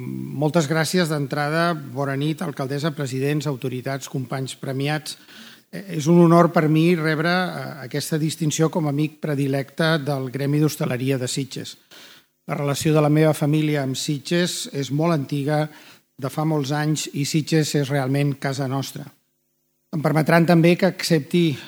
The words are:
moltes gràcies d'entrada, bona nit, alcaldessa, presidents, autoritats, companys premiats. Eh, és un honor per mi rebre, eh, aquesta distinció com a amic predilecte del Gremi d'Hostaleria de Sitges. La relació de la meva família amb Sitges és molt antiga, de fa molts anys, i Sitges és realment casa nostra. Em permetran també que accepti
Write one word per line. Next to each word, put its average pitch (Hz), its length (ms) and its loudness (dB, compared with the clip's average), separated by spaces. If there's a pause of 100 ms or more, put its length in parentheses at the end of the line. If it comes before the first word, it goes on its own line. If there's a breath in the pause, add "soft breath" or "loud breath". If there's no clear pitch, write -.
(380)
moltes 151 320 2
gràcies 160 400 0
d'entrada, 151 640 0
bona 139 420 -4
nit, 147 300 -2
alcaldessa, 143 480 -4
presidents, 139 560 -2
autoritats, 127 600 -6
companys 135 460 -6
premiats. 143 600 -4 (540 loud breath)
Eh, 185 260 -10
és 143 100 -2
un 175 160 8
honor 170 300 6
per 156 160 4
mi 165 260 4
rebre, 156 360 0
eh, 170 340 -4 (220)
aquesta 147 340 -4
distinció 156 480 0
com 160 180 -2
a 139 60 0
amic 147 260 -2
predilecte 143 800 -2
del 135 320 -4
Gremi 139 280 0
d'Hostaleria 131 580 0
de 123 100 -4
Sitges. - 500 -8 (680 loud breath)
La 156 80 -4
relació 147 380 0
de 156 100 6
la 147 80 4
meva 156 240 6
família 151 480 0
amb 131 160 -4
Sitges 175 720 -2
és 135 200 -6
molt 156 200 2
antiga, 147 540 0 (520 loud breath)
de 131 140 -6
fa 156 160 -2
molts 147 240 0
anys, 151 420 -2
i 143 140 -2
Sitges 156 480 0
és 143 160 0
realment 139 480 0
casa 135 320 -4
nostra. 139 320 -6 (880)
Em 160 100 -4
permetran 156 460 4
també 170 320 6
que 190 80 4
accepti 165 640 2 (180)